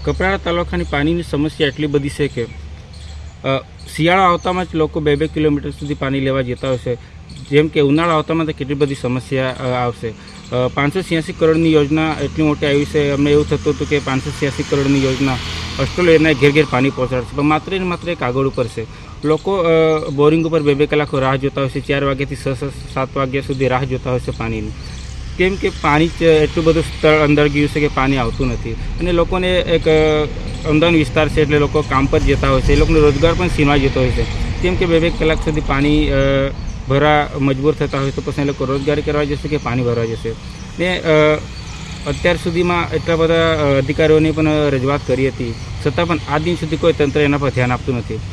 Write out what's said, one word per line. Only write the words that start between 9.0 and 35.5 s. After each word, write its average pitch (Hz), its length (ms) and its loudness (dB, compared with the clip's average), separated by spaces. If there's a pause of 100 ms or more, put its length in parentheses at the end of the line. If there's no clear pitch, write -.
અ, 127 180 -6
આવશે. 123 420 -4
અ, - 580 -6
પાંચસો 143 340 -2
છ્યાસી 165 320 -4
કરોડની 160 400 2
યોજના 151 500 2
એટલી 156 200 -2
મોટી 151 220 0
આવી 143 200 2
છે. 143 260 0
અમને 143 200 2
એવું 147 140 4
થતું 147 280 0
હતું 147 160 -4
કે 147 100 2
પાંચસો 135 300 -4
છ્યાસી 139 340 -4
કરોડની 139 400 2
યોજના 131 300 0 (460)
અસ્ટોલ 170 300 2
એના 160 220 6
ઘેર 139 200 4
ઘેર 147 180 4
પાણી 135 200 2
પહોંચાડશે, 127 460 -4
પણ 143 80 -2
માત્ર 156 280 0
ને 190 80 -4
માત્ર 175 300 -4
એ 170 60 -4
કાગળ 135 320 -2
ઉપર 127 200 -2
છે. 113 180 -8 (380)
લોકો, 156 320 0
અ, 160 540 2
બોરિંગ 151 360 4
ઉપર 160 160 0
બે 143 120 2
બે 143 120 2
કલાકો 147 340 0
રાહ 131 160 2
જોતા 135 260 -2
હોય 135 80 -2
છે, 139 100 -6
ચાર 139 240 -2
વાગ્યાથી 139 320 -2
છ, 120 120 -6
છ, 135 220 -4 (240)
સાત 131 240 -4
વાગ્યા 135 240 -2
સુધી 131 260 -2
રાહ 127 160 2
જોતા 127 280 -4
હોય 123 80 0
છે 123 180 -8
પાણીની. 113 340 -6 (680)
કેમ 190 180 2
કે 190 140 -2
પાણી 156 380 2
જ 160 140 -6
એટલું 156 440 4
બધું 160 180 4
સ્તર 156 400 2
અંદર 147 240 4
ગયું 147 220 0
છે 156 100 -2
કે 147 80 2
પાણી 135 300 0
આવતું 123 300 -2
નથી, 117 240 -4
અને 170 400 -4
લોકોને 180 480 2
એક, 165 280 0
અ, 156 380 4 (440)
અંદરનો 160 280 4
વિસ્તાર 151 320 2
છે, 156 120 2
એટલે 147 180 4
લોકો 147 220 2
કામ 139 240 0
પર 151 140 2
જતા 135 320 2
હોય 131 100 2
છે, 139 120 4
એ - 20 6
લોકોનો 156 240 4
રોજગાર 151 340 4
પણ 175 140 0
સીનવાઈ 143 320 4
જતો 135 200 2
હોય 127 120 2
છે, 117 120 0 (380)
કેમ 180 140 0
કે 185 100 0
બે 165 140 4
બે 170 100 2
કલાક 160 280 0
સુધી 156 240 -2